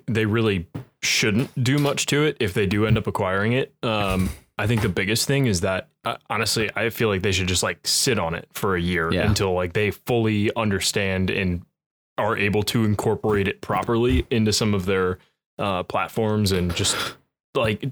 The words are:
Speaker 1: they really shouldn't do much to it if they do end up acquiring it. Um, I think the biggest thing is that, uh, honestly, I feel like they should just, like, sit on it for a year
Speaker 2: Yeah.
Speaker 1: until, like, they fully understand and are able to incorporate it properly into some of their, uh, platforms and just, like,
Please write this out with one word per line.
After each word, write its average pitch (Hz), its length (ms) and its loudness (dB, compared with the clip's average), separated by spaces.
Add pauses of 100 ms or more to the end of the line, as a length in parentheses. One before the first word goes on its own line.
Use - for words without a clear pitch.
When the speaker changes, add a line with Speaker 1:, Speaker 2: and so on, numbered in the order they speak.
Speaker 1:
they 110 200 0
really 104 420 0 (340)
shouldn't 120 640 0
do 135 160 2
much 143 280 0
to 147 160 2
it 151 160 0
if 101 140 0
they 107 140 2
do 104 180 2
end 113 120 4
up 101 100 -2
acquiring 101 460 0
it. 135 280 -2
Um, 98 480 0 (300)
I 101 80 -2
think 110 160 2
the 113 60 2
biggest 101 380 0
thing 139 200 2
is 92 140 0
that, 95 260 -2 (180)
uh, 120 120 -4 (120)
honestly, 110 460 0
I 110 140 0
feel 113 200 0
like 95 140 0
they 104 80 2
should 92 160 0
just, 92 160 0
like, 92 240 -2
sit - 320 0
on 82 160 -2
it - 180 -10
for 98 220 -2
a 87 60 0
year 85 300 0
Speaker 2:
Yeah. 87 160 0
Speaker 1:
until, 101 260 2
like, 90 200 -2
they 104 180 0
fully 110 640 0
understand 95 760 0
and 92 360 -2 (520)
are 110 200 0
able 104 260 2
to 117 220 0
incorporate 104 600 0
it - 140 -4
properly 117 680 0
into 110 240 2
some 107 200 2
of 92 120 0
their, 92 320 0 (400)
uh, 95 260 -2
platforms 107 680 0
and 87 240 0
just, - 200 0 (600)
like, 113 360 0